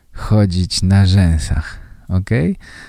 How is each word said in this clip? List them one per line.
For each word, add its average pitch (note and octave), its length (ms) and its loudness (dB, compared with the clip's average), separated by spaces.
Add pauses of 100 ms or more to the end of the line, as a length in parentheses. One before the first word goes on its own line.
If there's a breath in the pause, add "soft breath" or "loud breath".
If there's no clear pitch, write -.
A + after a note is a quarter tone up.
(140 soft breath)
chodzić F#2 680 0
na G2 240 4
rzęsach. F2+ 800 0 (240 loud breath)
Ok? F#2 200 -4 (600 loud breath)